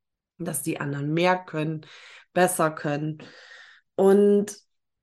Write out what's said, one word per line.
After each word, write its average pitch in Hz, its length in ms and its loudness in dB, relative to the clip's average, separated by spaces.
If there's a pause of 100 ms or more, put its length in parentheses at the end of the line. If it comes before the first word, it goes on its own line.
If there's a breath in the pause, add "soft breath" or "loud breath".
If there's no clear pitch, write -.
(380)
dass 170 240 -8
die - 180 -6
anderen 143 340 -4
mehr 180 240 2
können, 156 480 -8 (460 loud breath)
besser 175 400 0
können. 151 460 -6 (760 loud breath)
Und 202 680 4 (420)